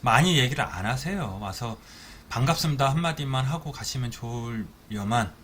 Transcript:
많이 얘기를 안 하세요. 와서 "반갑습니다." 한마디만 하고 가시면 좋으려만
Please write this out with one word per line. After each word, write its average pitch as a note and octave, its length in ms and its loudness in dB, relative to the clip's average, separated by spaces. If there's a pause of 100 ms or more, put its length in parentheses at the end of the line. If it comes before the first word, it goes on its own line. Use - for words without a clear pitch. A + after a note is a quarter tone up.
많이 D3 360 6
얘기를 B2+ 240 2
안 F2+ 220 -4
하세요. C3 560 -4
와서 G#2+ 380 -6 (500)
"반갑습니다." C#3 640 2
한마디만 C#3+ 560 0
하고 D#3 260 -4
가시면 B2 380 -4
좋으려만 A2+ 1200 -4 (120)